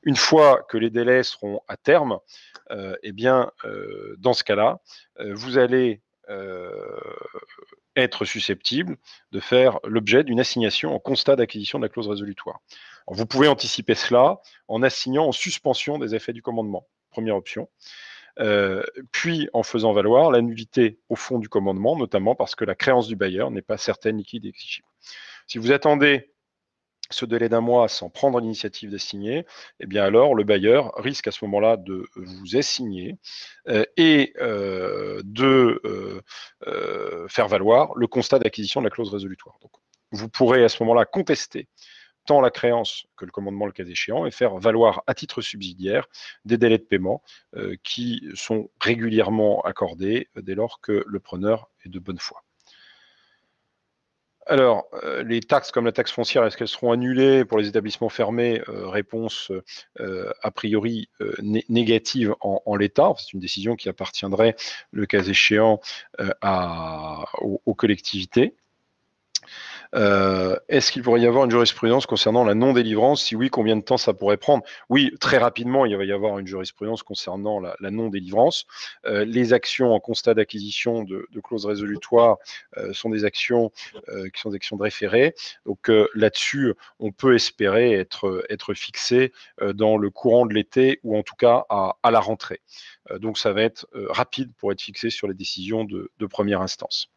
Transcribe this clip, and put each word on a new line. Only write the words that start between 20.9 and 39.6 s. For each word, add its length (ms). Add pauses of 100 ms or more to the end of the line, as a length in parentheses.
au 80
fond 240
du 80
commandement, 480
notamment 400
parce 180
que 100
la 120
créance 320
du 80
bailleur 340
n'est 120
pas 160
certaine, 400
liquide 260
et 40
exigible. 380 (640)
Si 100
vous 140
attendez 580 (800)
ce 140
délai 240
d'un 140
mois 260
sans 220
prendre 280
l'initiative 520
d'assigner, 560 (340)
eh 60
bien 180
alors 300
le 100
bailleur 520
risque 300
à 40
ce 160
moment-là 320
de 260 (120)
vous 380
assigner, 600 (520)
euh, 140 (140)
et, 460
euh, 840
de, 600
euh, 340 (460)
euh, 640
faire 200
valoir 480
le 120
constat 320
d'acquisition 420
de 20
la 60
clause 200
résolutoire. 520